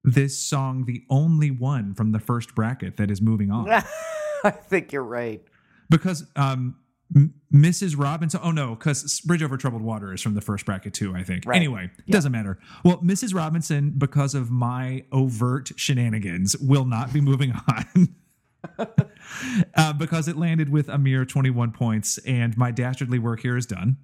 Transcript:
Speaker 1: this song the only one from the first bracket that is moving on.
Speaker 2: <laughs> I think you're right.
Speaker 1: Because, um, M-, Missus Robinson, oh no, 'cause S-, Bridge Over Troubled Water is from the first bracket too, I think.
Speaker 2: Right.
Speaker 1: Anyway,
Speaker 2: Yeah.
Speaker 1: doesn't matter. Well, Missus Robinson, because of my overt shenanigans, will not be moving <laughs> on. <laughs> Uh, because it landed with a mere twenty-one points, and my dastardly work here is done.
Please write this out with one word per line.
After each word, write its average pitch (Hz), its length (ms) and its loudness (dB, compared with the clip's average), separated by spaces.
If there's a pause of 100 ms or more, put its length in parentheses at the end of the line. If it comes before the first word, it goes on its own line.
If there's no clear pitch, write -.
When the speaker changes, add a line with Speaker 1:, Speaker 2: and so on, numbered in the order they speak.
Speaker 1:
this 135 340 2
song 131 480 -4
the 123 240 -8
only 151 400 4
one 123 460 -2
from 110 160 0
the 107 80 0
first 117 360 -4
bracket 113 420 -4
that 101 120 0
is 98 120 -2
moving 107 300 2
on. 117 180 -4
Speaker 2:
<laughs> 605 760 -4
I 208 80 4
think - 400 -4
you're 139 120 -4
right. 117 380 -6 (480)
Speaker 1:
Because, 165 360 2 (100)
um, 131 400 -2 (400)
M-, 147 200 6 (160)
Missus 160 440 6
Robinson, 151 480 -2
oh 170 60 -2
no, 139 260 -2
'cause 143 280 -2
S-, - 180 -6
Bridge 165 220 0
Over 135 140 -4
Troubled 117 260 -4
Water 104 300 -6
is 92 80 -8
from 110 120 -2
the 104 80 -2
first 101 240 -6
bracket 98 300 -6
too, 95 200 -4
I 90 80 -4
think. 90 220 -6
Speaker 2:
Right. 123 100 0
Speaker 1:
Anyway, 120 360 0 (160)
Speaker 2:
Yeah. 196 60 2
Speaker 1:
doesn't 143 180 4
matter. 104 260 -4 (260)
Well, 175 200 6
Missus 190 320 0
Robinson, 156 600 -2
because 139 380 0
of 127 160 -2
my 127 640 -2
overt 127 640 0
shenanigans, 104 840 0
will 135 280 4
not 123 280 -2
be 147 80 2
moving 135 400 2
<laughs> - 60 -2
on. 123 480 2 (640)
<laughs> 220 100 -4 (880)
Uh, 156 180 4
because 160 340 -2
it 170 100 -4
landed 160 320 0
with 147 200 0
a 143 80 -2
mere 131 280 2
twenty-one 123 460 0
points, 110 480 -2
and 117 380 0
my 123 140 2
dastardly 123 480 -2
work 117 220 -2
here 123 160 -2
is 120 100 -2
done. 101 360 0